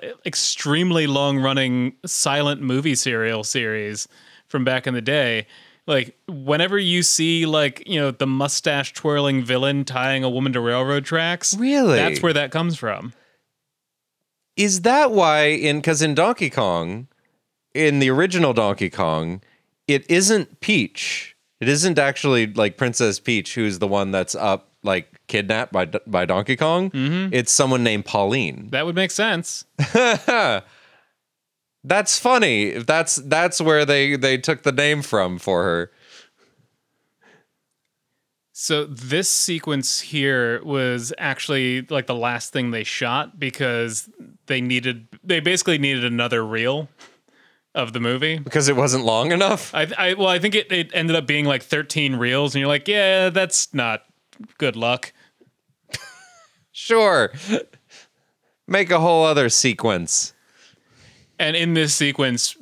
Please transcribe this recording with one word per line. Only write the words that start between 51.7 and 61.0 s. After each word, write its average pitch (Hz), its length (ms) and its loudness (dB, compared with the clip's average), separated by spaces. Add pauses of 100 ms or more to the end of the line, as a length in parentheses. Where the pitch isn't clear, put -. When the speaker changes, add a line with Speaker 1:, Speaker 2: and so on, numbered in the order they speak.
Speaker 1:
reels, 127 380 0
and 139 60 0
you're 139 80 0
like, 147 200 0
"Yeah, 190 420 2
that's 185 440 -2
not 117 300 -2 (540)
good 123 180 -2
luck." 120 360 -2 (800)
<laughs> - 100 -10 (680)
Speaker 2:
Sure. 196 580 2 (1400)
Make 185 240 2
a 175 100 4
whole 165 240 4
other 143 260 4
sequence. 101 840 0 (1080)